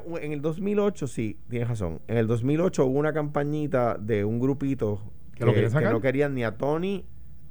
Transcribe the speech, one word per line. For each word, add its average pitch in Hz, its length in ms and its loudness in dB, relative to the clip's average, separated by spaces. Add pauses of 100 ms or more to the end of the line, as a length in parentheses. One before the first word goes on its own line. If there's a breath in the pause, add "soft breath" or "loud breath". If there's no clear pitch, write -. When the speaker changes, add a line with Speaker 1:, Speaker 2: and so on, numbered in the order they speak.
(220)
Speaker 1:
en 147 120 -4
el 147 80 -4
dos 160 200 -2
mil 202 180 0
ocho, 202 300 0
sí, 110 320 -4 (100)
tienes 120 180 -2
razón. 98 380 -2
En 113 120 0
el 113 100 4
dos 117 160 2
mil 151 160 2
ocho 165 260 2
hubo 131 140 2
una 151 120 2
campañita 147 840 0
de 104 260 0
un 110 140 0
grupito 131 600 0 (340)
Speaker 2:
¿Que - 100 -4
lo 120 60 4
Speaker 1:
que, 110 60 6
Speaker 2:
querían 113 160 4
Speaker 1:
que - 20 2
Speaker 2:
sacar? 151 180 4
Speaker 1:
no 240 80 2
querían 139 340 2
ni 123 100 0
a 110 120 0
Tony, 165 480 0 (460)